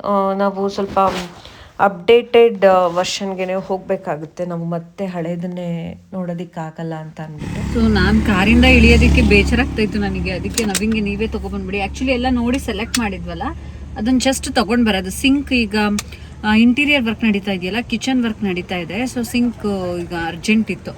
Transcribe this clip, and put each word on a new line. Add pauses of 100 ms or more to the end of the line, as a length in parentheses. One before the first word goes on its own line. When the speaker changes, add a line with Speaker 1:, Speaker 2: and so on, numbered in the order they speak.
Speaker 1:
ಆ,
ನಾವು
ಸ್ವಲ್ಪ (800)
ಅಪ್ಡೇಟೆಡ್,
ಆ,
ವರ್ಷನ್ಗೆನೆ
ಹೋಗ್ಬೇಕಾಗುತ್ತೆ,
ನಾವು
ಮತ್ತೆ
ಹಳೇದನ್ನೇ (120)
ನೋಡೋದಿಕ್ಕಾಗಲ್ಲ
ಅಂತ
ಅಂದ್ಬಿಟ್ಟು.
Speaker 2:
So
ನಾನ್
ಕಾರಿಂದ
ಇಳಿಯೋದಕ್ಕೆ
ಬೇಜಾರಾಗ್ತಾ
ಇತ್ತು
ನನಗೆ,
ಅದಕ್ಕೆ
ನವೀನ್ಗೆ
"ನೀವೇ
ತಗೊಬಂದ್ಬಿಡಿ."
Actually
ಎಲ್ಲ
ನೋಡಿ
ಸೆಲೆಕ್ಟ್
ಮಾಡಿದ್ವಲ್ಲ, (540)
ಅದನ್ನ
just
ತಗೊಂಡ್
ಬರೋದು.
ಸಿಂಕ್
ಈಗ, (720)
ಆ,
ಇಂಟೀರಿಯರ್
ವರ್ಕ್
ನಡೀತಾ
ಇದೆಯಲ್ಲ,
ಕಿಚನ್
ವರ್ಕ್
ನಡೀತಾ
ಇದೆ.
So
ಸಿಂಕ್
ಈಗ (140)
ಅರ್ಜೆಂಟ್
ಇತ್ತು,